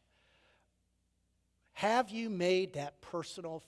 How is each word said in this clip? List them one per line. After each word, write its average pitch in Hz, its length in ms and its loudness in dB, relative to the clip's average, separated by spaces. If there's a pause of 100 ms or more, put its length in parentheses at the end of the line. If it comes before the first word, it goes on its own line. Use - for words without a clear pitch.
(1800)
Have 220 360 2
you 226 180 -4
made 185 440 4
that 143 280 -8
personal 160 680 -8